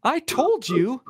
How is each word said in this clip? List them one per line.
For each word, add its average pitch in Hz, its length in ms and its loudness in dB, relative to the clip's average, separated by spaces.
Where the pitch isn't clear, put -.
I 285 160 0
told 359 500 0
you. 185 400 0